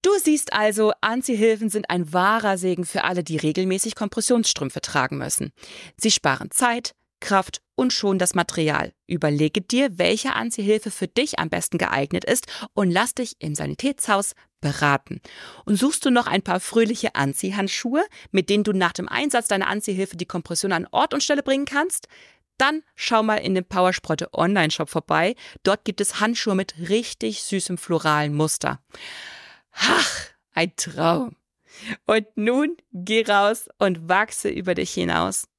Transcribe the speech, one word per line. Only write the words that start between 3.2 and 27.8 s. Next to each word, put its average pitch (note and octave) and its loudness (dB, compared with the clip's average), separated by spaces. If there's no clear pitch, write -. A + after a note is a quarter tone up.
die D#3+ -4
regelmäßig F#3 0
Kompressionsstrümpfe G#3+ 0
tragen C#3 -2
müssen. C3+ -4
Sie - 2
sparen - 0
Zeit, A#3+ 0
Kraft - 0
und B3+ 2
schonen G3 0
das F3+ 2
Material. D#3+ 0
Überlege D3+ 0
dir, A#3+ 0
welche F#3+ 2
Anziehhilfe G#3+ 0
für - -6
dich - -2
am D#3+ -2
besten E3+ -2
geeignet C#3+ 0
ist - 0
und F#3+ 2
lass G3+ 0
dich B3 -6
im D3+ -6
Sanitätshaus G3+ -2
beraten. C#3+ 0
Und G#3 2
suchst C4 0
du C#4 4
noch A#3+ 4
ein G3 0
paar F#3 0
fröhliche - 0
Anziehhandschuhe, G3 0
mit F#3+ 0
denen G#3 2
du G#3 0
nach F#3 2
dem - -8
Einsatz B3 0
deiner G3 0
Anziehhilfe F#3+ -4
die F3 -8
Kompression F3+ -4
an E3+ -2
Ort D4 2
und C#4+ 0
Stelle C#4+ 0
bringen C4+ 0
kannst? D4 -2
Dann D4+ 2
schau A3 2
mal G#3+ 2
in F#3 0
dem F#3 0
Powersprotte F3+ 0
Online-Shop E3 2
vorbei. E3 0
Dort G3 2
gibt G3+ -4
es - -2
Handschuhe A3 0
mit F#3+ -2
richtig A3 -2
süßem F#3 -4
floralen D3+ 0